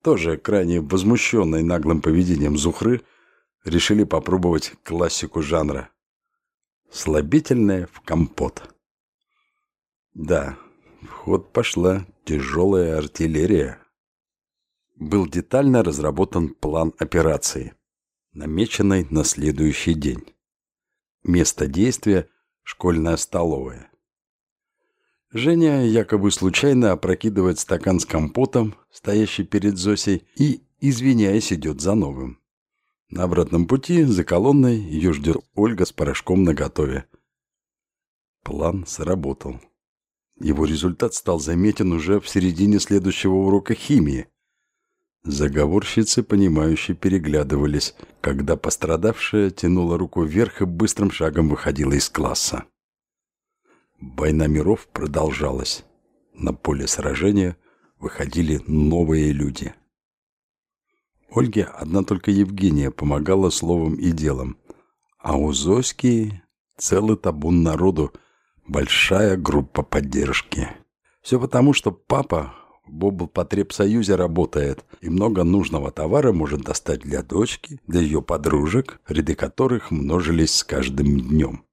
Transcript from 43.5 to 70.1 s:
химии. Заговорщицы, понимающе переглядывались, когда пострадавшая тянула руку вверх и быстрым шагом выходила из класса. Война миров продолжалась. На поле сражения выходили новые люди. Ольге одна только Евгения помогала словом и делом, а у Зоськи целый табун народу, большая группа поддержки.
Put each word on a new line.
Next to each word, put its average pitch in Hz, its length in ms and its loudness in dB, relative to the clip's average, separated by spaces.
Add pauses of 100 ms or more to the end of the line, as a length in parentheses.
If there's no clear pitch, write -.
химии. 78 540 0 (960)
Заговорщицы, 76 1000 0
понимающе 82 720 2
переглядывались, 76 1040 0 (260)
когда 69 340 -2
пострадавшая 92 960 -2
тянула 90 480 0
руку 87 260 -2
вверх 85 380 0
и 101 40 2
быстрым 95 440 0
шагом 80 400 0
выходила 71 440 -2
из 71 160 0
класса. - 560 -4 (1400)
Война 76 440 -2
миров 76 440 0
продолжалась. 73 960 -4 (480)
На - 200 -4
поле - 340 -4
сражения 87 680 -2 (440)
выходили 76 680 -4
новые 78 640 2
люди. 71 420 -6 (1600)
Ольге 113 340 0
одна 85 400 -2
только 95 260 -2
Евгения 95 600 2
помогала 76 580 2
словом 82 460 0
и - 160 0
делом, 69 460 -4 (640)
а 76 180 -2
у 73 160 0
Зоськи 107 920 0 (340)
целый 107 380 0
табун 82 480 0
народу, 80 480 0 (560)
большая 95 720 2
группа 71 460 -2
поддержки. 71 840 -4 (540)